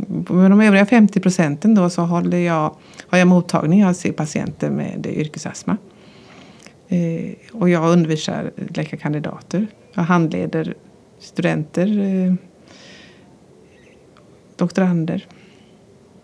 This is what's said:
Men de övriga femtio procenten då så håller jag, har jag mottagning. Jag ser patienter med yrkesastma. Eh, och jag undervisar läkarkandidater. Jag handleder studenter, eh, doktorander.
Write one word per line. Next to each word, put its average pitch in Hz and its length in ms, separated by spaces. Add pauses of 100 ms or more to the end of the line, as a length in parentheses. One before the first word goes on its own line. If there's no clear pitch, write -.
(300)
Men 185 200
de 202 100
övriga 202 260
femtio 214 340
procenten 180 540
då 180 160
så 180 120
håller 175 360
jag, 160 360 (340)
har 180 100
jag 180 100
mottagning. 180 520
Jag 180 160
ser - 160
patienter - 580
med - 360
yrkesastma. - 680 (1120)
Eh, 170 420 (220)
och 202 180
jag 165 220
undervisar 156 580 (240)
läkarkandidater. 156 920 (280)
Jag 180 80
handleder 165 720 (460)
studenter, 170 800
eh, 185 340 (2250)
doktorander. 175 680 (960)